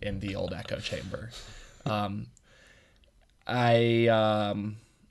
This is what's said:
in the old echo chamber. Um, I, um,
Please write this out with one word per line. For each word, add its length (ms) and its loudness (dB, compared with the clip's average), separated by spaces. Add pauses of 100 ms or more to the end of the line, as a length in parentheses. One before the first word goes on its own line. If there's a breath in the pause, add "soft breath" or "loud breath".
in 180 -6
the 160 -6
old 160 -6
echo 260 -8
chamber. 520 -10 (560 loud breath)
Um, 400 -2 (1200 soft breath)
I, 640 4
um, 680 2 (340 soft breath)